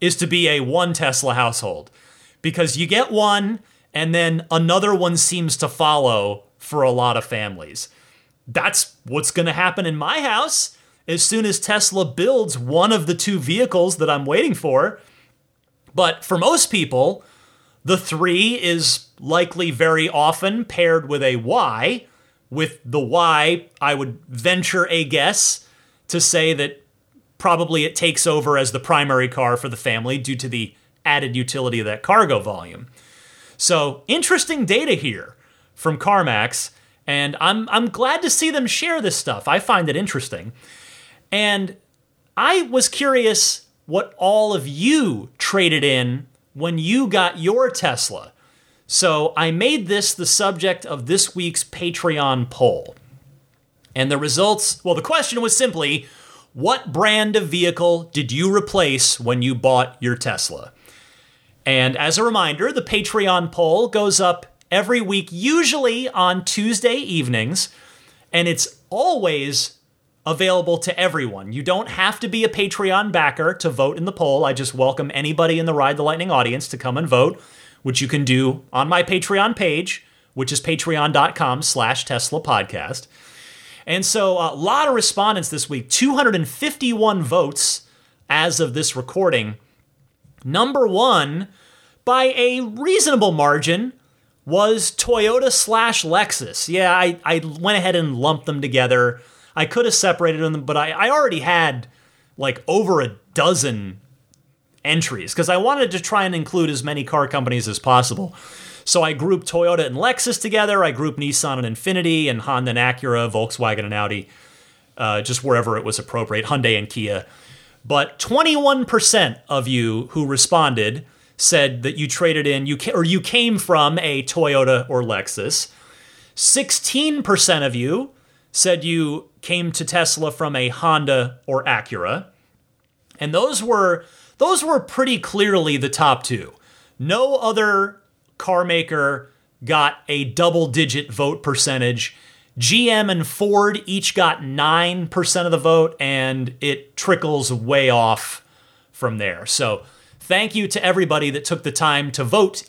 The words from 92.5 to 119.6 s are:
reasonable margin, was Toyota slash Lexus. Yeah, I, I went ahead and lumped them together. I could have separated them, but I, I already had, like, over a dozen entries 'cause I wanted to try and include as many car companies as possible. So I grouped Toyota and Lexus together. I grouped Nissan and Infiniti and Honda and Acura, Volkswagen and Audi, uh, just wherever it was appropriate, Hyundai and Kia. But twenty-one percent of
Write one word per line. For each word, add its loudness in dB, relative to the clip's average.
reasonable 2
margin, 0
was 2
Toyota 2
slash 0
Lexus. -2
Yeah, 2
I, 2
I 0
went 0
ahead 0
and 0
lumped 0
them -4
together. 2
I 2
could 0
have 2
separated 2
them, -2
but -2
I, 0
I 0
already 2
had, 2
like, -4
over 2
a -4
dozen 0
entries -2
'cause 0
I 2
wanted 0
to -6
try 0
and -2
include -2
as -4
many -6
car 0
companies -2
as -6
possible. 2
So 2
I 0
grouped -2
Toyota 2
and -6
Lexus -2
together. 0
I 0
grouped -4
Nissan -2
and -4
Infiniti 0
and -4
Honda -2
and 0
Acura, 0
Volkswagen -2
and -6
Audi, -4
uh, -2
just -6
wherever 2
it -4
was -4
appropriate, -4
Hyundai 2
and -6
Kia. -6
But 0
twenty-one 2
percent 2
of 0